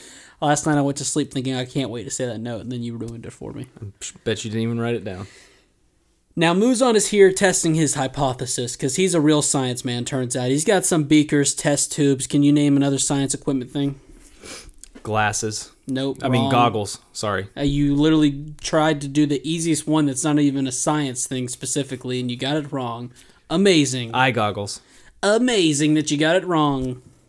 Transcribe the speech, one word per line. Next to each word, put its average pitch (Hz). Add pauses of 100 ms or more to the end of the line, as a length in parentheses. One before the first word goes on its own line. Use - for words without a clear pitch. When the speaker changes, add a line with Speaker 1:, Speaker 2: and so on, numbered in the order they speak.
(400)
Speaker 1:
Last 147
night 151
I 147
went 139
to 143
sleep 143
thinking, 131
"I 127
can't 123
wait 117
to 135
say 131
that 110
note," 117
and 120
then 120
you 117
ruined 113
it -
for -
me. 117 (120)
Speaker 2:
I 104 (380)
bet 110
you 113
didn't 113
even 117
write 117
it 95
down. 98 (1040)
Speaker 1:
Now, 170
Muzan 233
is 196
here 196
testing 185
his 151
hypothesis, 131
'cause 135
he's 185
a 165
real 151
science 127
man, 123
turns 127
out. 127
He's 147
got 190
some 156
beakers, 147
test -
tubes. 139
Can 143
you 143
name 147
another 139
science 139
equipment 131
thing? 139 (1040)
Speaker 2:
Glasses. 107 (160)
Speaker 1:
Nope, 135
Speaker 2:
I 135
mean, 123
Speaker 1:
wrong. 135
Speaker 2:
goggles. 117 (140)
Sorry. 101 (100)
Speaker 1:
Uh, 143
you 143
literally 147 (140)
tried 156
to 143
do 147
the 143
easiest 165
one 151
that's 131
not 147
even 139
a 127
science 143
thing 127
specifically, 127
and 123
you 123
got 135
it 147
wrong. 123 (380)
Amazing. 143
Speaker 2:
Eye 131
goggles. 104 (420)
Speaker 1:
Amazing 196
that 151
you 147
got 156
it 185
wrong. 139 (260)